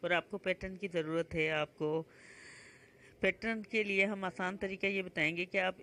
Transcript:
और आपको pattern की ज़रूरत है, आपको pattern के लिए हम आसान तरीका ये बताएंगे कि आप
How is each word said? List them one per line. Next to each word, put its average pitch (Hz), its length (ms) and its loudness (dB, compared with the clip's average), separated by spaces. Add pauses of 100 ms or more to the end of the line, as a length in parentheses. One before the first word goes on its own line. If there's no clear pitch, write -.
और 175 100 2
आपको 175 240 0
pattern 190 400 -2
की 196 100 -6
ज़रूरत 165 460 0
है, 156 180 2
आपको 151 500 0 (1200)
pattern 220 400 0 (100)
के 220 120 2
लिए 196 220 4
हम 196 200 -2
आसान 185 320 -2
तरीका 196 300 -2
ये 196 160 0
बताएंगे 170 420 0
कि 175 140 -2
आप 185 240 0